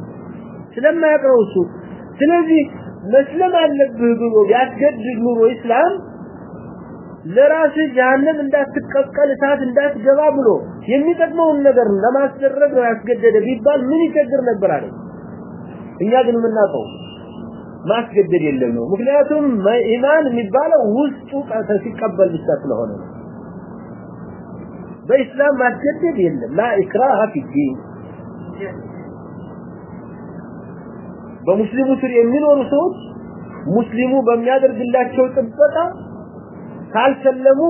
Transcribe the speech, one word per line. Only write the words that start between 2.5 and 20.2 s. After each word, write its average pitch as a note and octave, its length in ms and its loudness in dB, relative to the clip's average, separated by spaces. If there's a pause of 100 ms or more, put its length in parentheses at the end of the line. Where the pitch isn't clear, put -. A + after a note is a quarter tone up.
መስለም C#4 500 2
አለብህ C4+ 640 2
ብሎ A#3 260 0
ቢያስገድድ A#3+ 800 2
ኑሮ A#3 260 0
ኢስላም B3 460 2 (1300)
ለራስህ D4+ 640 4
ጀሃነም C4+ 480 4
እንዳትቀቀል C#4 920 0
እሳት C#4 300 0
እንዳትገባ C#4 600 2 (100)
ብሎ C4+ 180 4 (380)
የሚጠቅመውን D#4+ 760 2
ነገር B3 260 6 (100)
ለማስደረግ C4+ 760 2
ነው B3 120 4
ያስገደደ A3 560 2
ቢባል B3+ 440 2
ምን D#4 160 2
ይቸግር C#4 420 2
ነበር G#3+ 280 2
አለ። C#3+ 140 -2 (1160)
እኛ G#3+ 120 0 (100)
ግን A#3+ 140 2
የምናውቀው G#3+ 480 0 (1000)
ማስገደድ F3+ 600 0
የለም B2+ 300 0
ነው። A#2 140 -4
ምክንያቱም C#4+ 560 2 (420)
ኢማን C#4 380 2